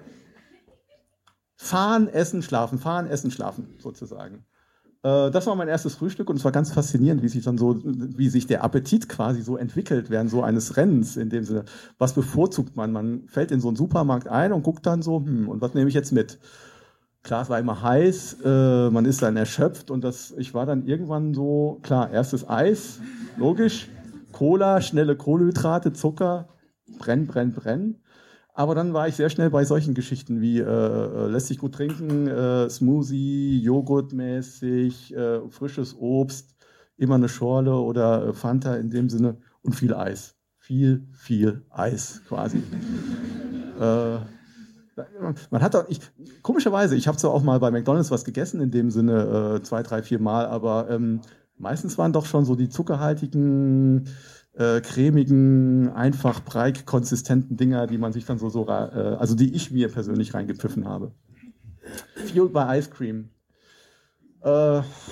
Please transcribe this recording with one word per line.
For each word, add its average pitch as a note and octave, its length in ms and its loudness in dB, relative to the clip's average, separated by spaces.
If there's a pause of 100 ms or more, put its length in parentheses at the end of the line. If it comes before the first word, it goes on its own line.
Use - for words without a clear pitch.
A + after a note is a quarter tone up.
(1700)
fahren, G#3 420 2
essen, E3+ 360 -2
schlafen, A#2 340 -2
fahren, E3 300 -4
essen, C3+ 240 -4
schlafen, - 360 -10 (120)
sozusagen. G#2+ 680 -16 (560)
Äh, C#3 300 2
das F3+ 160 0
war G3+ 80 0
mein F3 120 -2
erstes D#3 280 -2
Frühstück F#3+ 340 -4
und D3+ 60 -2
es C3+ 100 -2
war C3 60 4
ganz D3+ 200 0
faszinierend, C#3 520 2
wie A#2 40 0
sich A2+ 160 -4
dann A#2+ 140 0
so, A#2+ 260 2
wie C3 460 -2
sich B2 160 2
der A2+ 180 0
Appetit C#3 460 0
quasi A#2 320 -2
so A#2+ 160 -6
entwickelt A#2+ 540 -4
während A2 180 0
so A#2+ 140 0
eines A2+ 340 0
Rennens C#3 400 4
in A2+ 140 -4
dem A2+ 120 -2
Sinne. G#2 220 -4 (320)
Was B2+ 160 0
bevorzugt C#3+ 640 0
man? A2 160 -4
Man A2+ 360 -6
fällt D3 240 -2
in C3 100 2
so A#2+ 60 -2
einen A2+ 100 0
Supermarkt C#3+ 500 0
ein F3 260 2
und D3+ 80 0
guckt D#3+ 240 -4
dann E3+ 160 2
so, D#3+ 240 -2
„Hm, A2+ 240 -2
und G#2+ 120 -6
was B2 120 -2
nehme C#3 160 4
ich C3+ 60 0
jetzt C#3 160 -2
mit?“ A#2 260 2 (880)
Klar, A#2+ 180 -4
es A#2+ 80 -6
war A#2+ 80 0
immer A2+ 240 -2
heiß, D#3 640 2
äh, B2+ 460 6
man A#2 140 4
ist C3+ 180 2
dann A2 120 2
erschöpft C#3 540 0
und B2+ 140 -4
das, - 340 -8
ich C3 160 -8
war B2+ 140 -2
dann C3+ 180 -2
irgendwann D3+ 480 -2
so, D3 480 0
klar, B2+ 300 0
erstes B2 360 -2
Eis, E3+ 520 0 (380)
logisch, F3+ 520 0 (420)
Cola, F#3+ 500 4
schnelle D3 340 2
Kohlenhydrate, E3+ 800 2
Zucker, F3 560 -2 (500)
brenn, C3 260 0
brenn, B2 280 -2
brenn. D3+ 420 -4 (640)
Aber D3+ 160 0
dann E3 200 0
war D#3+ 160 0
ich - 80 -6
sehr D3+ 120 2
schnell E3 200 2
bei C#3+ 160 4
solchen D3 300 2
Geschichten B2 440 -4
wie, A#2 200 2
äh, A2+ 40 0
äh, A2 640 0
lässt B2 200 -2
sich C3 100 -6
gut C#3 180 -6
trinken, D3 520 -2
äh, B2 420 0
Smoothie, C#3 920 0
Joghurtmäßig, B2+ 1500 -2
äh, A#2 360 -2
frisches C#3 500 -8
Obst, C3 560 -2 (400)
immer C3+ 200 2
eine B2 120 4
Schorle C3 480 0
oder, A#2 540 2
äh, G#2+ 40 -4
Fanta B2+ 420 -2
in A2+ 140 -4
dem B2 200 0
Sinne A#2 300 0 (220)
und - 140 -2
viel A2+ 180 0
Eis. G2 420 -6 (220)
Viel, C3 540 2
viel G#2+ 580 0
Eis G#2+ 580 -6
quasi. G#2+ 400 -4
<laughs> - 60 -10 (1040)
Äh, A#2 420 0 (1300)
man - 100 0
hat - 140 4
auch, F3 140 4
ich, E3+ 100 -6 (420)
komischerweise, G3+ 540 2
ich D3+ 140 2
hab C#3+ 100 -2
zwar D3 120 2
auch C3+ 120 2
mal C3 160 4
bei B2 100 2
McDonald's C3+ 400 2
was B2 140 -2
gegessen D3+ 380 -6
in B2+ 100 0
dem A#2+ 180 2
Sinne, G#2+ 680 2
äh, G2 60 -6
zwei, A2+ 200 -4
drei, A2+ 180 -4
vier A2+ 180 -2
Mal, A2 260 0
aber, A2 440 -2
ähm, A2+ 300 -2 (380)
meistens D3+ 400 -6
waren E3+ 160 2
doch D#3 120 0
schon D3 200 2
so B2 100 2
die B2 140 0
zuckerhaltigen, C#3 1400 2 (500)
äh, A#2 240 2
cremigen, C3 1120 4
einfach C3 500 0
breik C3+ 420 -2
konsistenten B2+ 720 0
Dinger, B2+ 300 2
die A2+ 100 -4
man A2+ 160 -2
sich A#2 120 -8
dann A#2 140 -4
so, A2 100 -4
so A2 140 -2
ra-, G#2+ 300 -4
äh, G#2+ 240 -2
also A2+ 180 2
die B2+ 180 4
ich - 180 -4
mir B2 180 0
persönlich G#2+ 440 -4
reingepfiffen G2+ 540 -6
habe. G2+ 240 -8 (1200)
Fueled F#3 220 4
by C3+ 240 2
Ice D3+ 120 -2
Cream. A2 400 -8 (1120)
Äh, D3 400 4 (300)